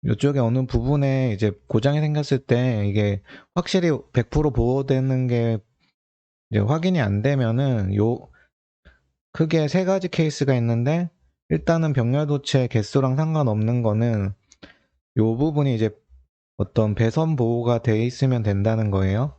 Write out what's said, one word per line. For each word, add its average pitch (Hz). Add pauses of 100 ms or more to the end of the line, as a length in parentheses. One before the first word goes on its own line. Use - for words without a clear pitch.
요쪽에 139
어느 123
부분에 131
이제 101 (160)
고장이 139
생겼을 147
때 123
이게 101 (340)
확실히 175 (200)
백 -
프로 151
보호되는 131
게 117 (880)
이제 107
확인이 160
안 101
되면은 120
요 113 (1040)
크게 160
세 185
가지 185
케이스가 147
있는데 120 (400)
일단은 160
병렬 127
도체 139
개수랑 127
상관없는 123
거는 110 (840)
요 113
부분이 143
이제 110 (680)
어떤 107
배선 151
보호가 120
돼 110
있으면 123
된다는 104
거예요. 98